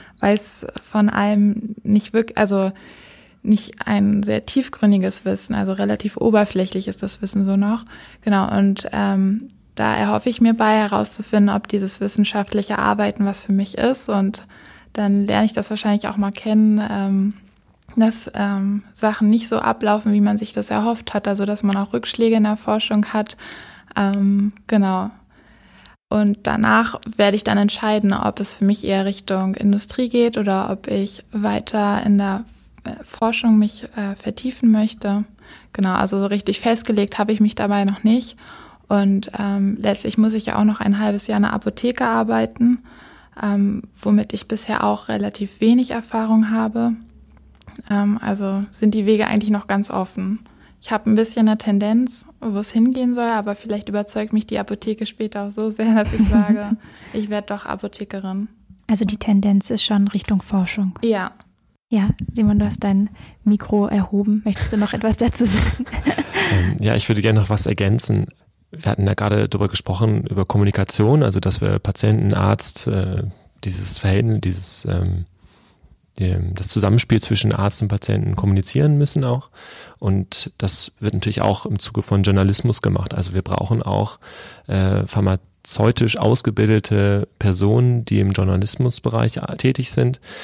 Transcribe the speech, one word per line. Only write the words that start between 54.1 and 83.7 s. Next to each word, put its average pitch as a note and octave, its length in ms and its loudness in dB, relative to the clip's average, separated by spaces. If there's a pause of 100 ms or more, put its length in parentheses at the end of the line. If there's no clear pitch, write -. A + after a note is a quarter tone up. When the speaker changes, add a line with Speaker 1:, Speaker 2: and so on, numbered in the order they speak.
Speaker 1:
mich G#3+ 140 0
die G#3+ 120 -4
Apotheke G#3 460 -6
später G#3+ 420 -8
auch G3+ 40 -10
so G#3+ 200 -4
sehr, A3 240 0
dass G#3+ 180 2
ich A3 160 4
sage, G#3 480 2 (180)
Speaker 2:
<laughs> - 180 -20
Speaker 1:
ich G#3 160 -6
werde G#3 200 -6
doch G3+ 180 -8
Apothekerin. G3 800 -8 (380)
Speaker 2:
Also G#3+ 180 2
die G#3 140 -2
Tendenz G3+ 520 2
ist A3 140 -2
schon G3+ 240 2
Richtung G3+ 340 0
Forschung? F#3+ 600 -2
Speaker 1:
Ja. G#3+ 300 0 (600)
Speaker 2:
Ja, G#3 180 2 (220)
Simon, G#3 280 2
du G#3 60 0
hast G#3 180 -6
dein G3+ 260 2 (320)
Mikro G#3 460 2
erhoben. G#3 560 0
Möchtest - 280 -2
du A3+ 40 -2
noch G#3 160 0
etwas A3 240 0
dazu A#3 280 0
sagen? G#3+ 460 0
<laughs> - 40 -14 (580)
Speaker 3:
Ähm, F#2+ 280 2
ja, A2 160 2
ich A#2 120 -2
würde G#2 140 0
gerne A2 160 4
noch G2+ 100 2
was G#2 180 0
ergänzen. G#2 600 0 (460)
Wir - 180 -4
hatten G2 160 0
ja G2 80 2
gerade G#2 340 0
darüber G2 200 0
gesprochen, G#2 580 0
über F#2+ 180 0
Kommunikation, G#2 800 2
also G2 160 2
dass F#2 220 0
wir G2 180 0
Patienten, G#2+ 560 2
Arzt, G2+ 540 0
äh, F#2+ 340 -2 (400)
dieses F#2+ 360 -6
Verhältnis, G#2+ 420 2
dieses... F#2 460 -4
Ähm, F2+ 400 -2 (960)
dem, F2+ 340 -2
das - 140 -8
Zusammenspiel G#2+ 520 2
zwischen G#2+ 320 0
Arzt G2 300 -2
und G#2+ 60 -2
Patienten G2+ 480 -2
kommunizieren G2 600 2
müssen D3 260 0
auch. B2+ 260 -4 (480)
Und G2 600 -2
das - 420 -2
wird G#2 140 -2
natürlich G2+ 260 -2
auch G2+ 260 0
im G#2+ 120 -2
Zuge - 240 -4
von G2 200 2
Journalismus G2 600 2
gemacht. F#2+ 320 0
Also F#2 200 -2
wir F#2 80 0
brauchen G#2 400 -2